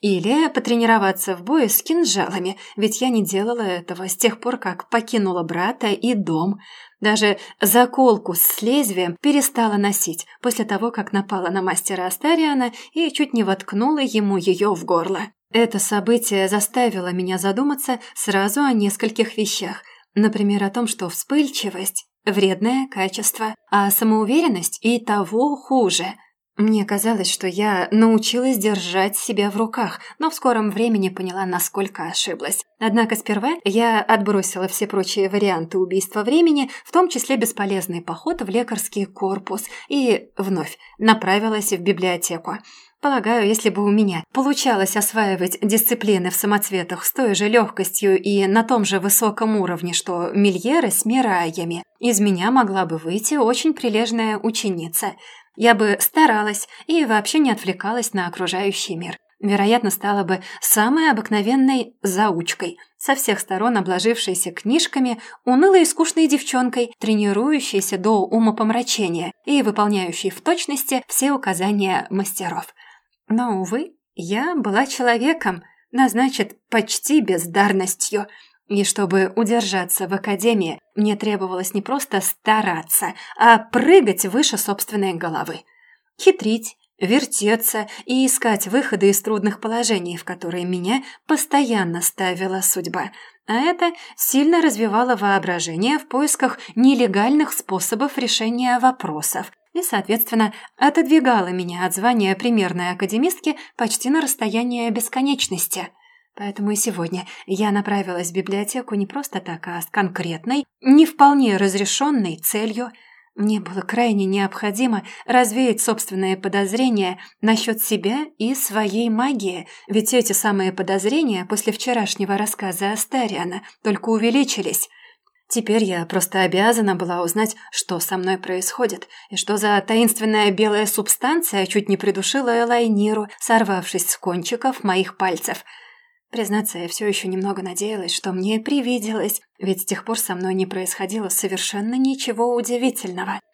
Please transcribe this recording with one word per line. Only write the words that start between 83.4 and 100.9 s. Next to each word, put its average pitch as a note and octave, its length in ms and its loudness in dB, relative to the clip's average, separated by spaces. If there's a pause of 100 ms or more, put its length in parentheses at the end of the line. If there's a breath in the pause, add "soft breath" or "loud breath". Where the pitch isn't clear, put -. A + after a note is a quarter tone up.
прыгать A#3 680 6
выше A3 320 0
собственной G3 560 -2
головы. E3 480 -6 (580 soft breath)
Хитрить, A3 560 2 (240)
вертеться A3 880 0 (160 loud breath)
и C4 220 2
искать A3 420 0
выходы G3+ 420 2
из G3 120 2
трудных G#3 380 -2
положений, G#3+ 560 -2
в E3+ 80 -12
которые F3+ 400 -8
меня F3+ 380 -2 (240 loud breath)
постоянно A3+ 760 0
ставила F#3 600 -2
судьба. F3+ 500 -2 (380 loud breath)
А G#3+ 60 2
это E4+ 360 2 (260 loud breath)
сильно D#4 460 4
развивало A3+ 540 2
воображение F#3+ 800 0
в C#4+ 80 -10
поисках C4+ 540 0 (160 loud breath)
нелегальных B3 760 4
способов A3 640 -4
решения B3 600 0
вопросов G#3+ 720 0 (220)
и, F4 100 -4
соответственно, A3 720 0 (240 loud breath)
отодвигало C4 720 4